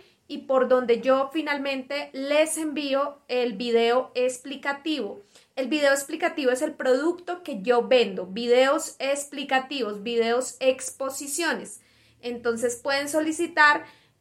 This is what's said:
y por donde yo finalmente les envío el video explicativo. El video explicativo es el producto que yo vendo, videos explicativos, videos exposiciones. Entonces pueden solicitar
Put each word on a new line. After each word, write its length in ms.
y 120
por 300
donde 320
yo 320
finalmente 800
les 440
envío 640
el 260
video 600
explicativo. 1080
El 100
video 240
explicativo 600
es 100
el 100
producto 720
que 200
yo 200
vendo, 440
videos 760
explicativos, 1040
videos 560
exposiciones. 1200
Entonces 540
pueden 320
solicitar 760